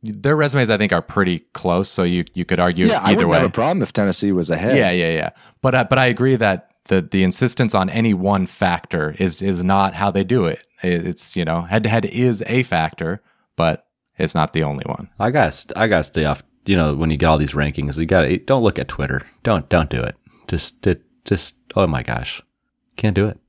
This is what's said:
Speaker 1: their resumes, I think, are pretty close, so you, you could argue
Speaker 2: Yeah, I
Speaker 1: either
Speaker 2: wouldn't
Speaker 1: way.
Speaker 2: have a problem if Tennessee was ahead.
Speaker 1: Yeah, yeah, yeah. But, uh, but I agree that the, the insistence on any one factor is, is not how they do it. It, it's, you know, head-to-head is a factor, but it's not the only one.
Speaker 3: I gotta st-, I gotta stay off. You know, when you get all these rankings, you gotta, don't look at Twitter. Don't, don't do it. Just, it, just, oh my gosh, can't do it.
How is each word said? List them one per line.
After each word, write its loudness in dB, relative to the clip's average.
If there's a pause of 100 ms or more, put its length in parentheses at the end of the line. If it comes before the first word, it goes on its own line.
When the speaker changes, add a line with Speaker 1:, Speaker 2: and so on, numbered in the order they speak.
Speaker 1:
their -2
resumes, 0
I 2
think, 2
are 0
pretty 0 (120)
close, 0
so -2
you, 0 (100)
you -4
could -2
argue 2
Speaker 2:
Yeah, 2
I 0
Speaker 1:
either 4
Speaker 2:
wouldn't 2
Speaker 1:
way. 4
Speaker 2:
have 4
a -4
problem 0
if -4
Tennessee 0
was 0
ahead. 0
Speaker 1:
Yeah, 2
yeah, 0
yeah. -2 (300)
But, 2
uh, 2
but 2
I 4
agree 2
that 0 (160)
the, 2
the 0
insistence 0
on 2
any 2
one 0
factor -2
is, -2
is -2
not 2
how 0
they 0
do 2
it. -6 (180)
It, 0
it's, -6
you -2
know, -2
head-to-head 0
is 0
a 0
factor, -4 (340)
but 0 (320)
it's -2
not 0
the 0
only -6
one. -10 (120)
Speaker 3:
I 0
gotta 2
st-, -10
I 2
gotta 2
stay -2
off. -2 (240)
You 2
know, 2
when 0
you 0
get 2
all 4
these 0
rankings, -4
you -2
gotta, 2
don't 0
look 2
at -6
Twitter. -6 (220)
Don't, 0
don't 2
do -4
it. -8 (320)
Just, -6
it, 0 (220)
just, -4 (220)
oh 2
my -2
gosh, -8 (540)
can't 0
do 2
it. -8 (100)